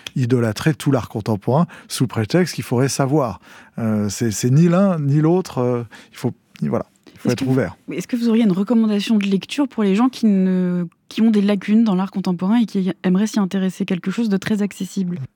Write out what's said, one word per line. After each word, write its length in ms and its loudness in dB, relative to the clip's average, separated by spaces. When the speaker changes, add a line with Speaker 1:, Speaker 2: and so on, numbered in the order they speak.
Speaker 1:
idolâtrer 580 0
tout 160 -4
l'art 180 0
contemporain 580 0
sous 220 -2
prétexte 480 0
qu'il 80 -6
faudrait 240 0
savoir. 520 -2
Euh, 320 0
c'est, 220 -2
c'est 180 -2
ni 180 6
l'un 300 2
ni 220 2
l'autre. 380 0
Euh, 260 0
il 80 -20
faut, 160 -4
voilà, 240 -2
il 60 -20
faut 80 -4
Speaker 2:
Est-ce 60 2
Speaker 1:
être 100 -4
Speaker 2:
que 60 0
Speaker 1:
ouvert. 260 0
Speaker 2:
vous, 80 -10
est-ce 140 -8
que 80 -2
vous 120 -2
auriez 140 4
une 100 4
recommandation 640 0
de 80 2
lecture 440 -2
pour 160 -4
les 100 2
gens 140 2
qui 180 -2
ne, 580 2
qui 140 -4
ont 80 4
des 100 4
lacunes 440 2
dans 100 2
l'art 160 0
contemporain 460 -2
et 100 2
qui 260 -2
aimeraient 240 2
s'y 100 -4
intéresser, 480 -2
quelque 240 -4
chose 180 -2
de 80 0
très 240 -2
accessible ? 600 -6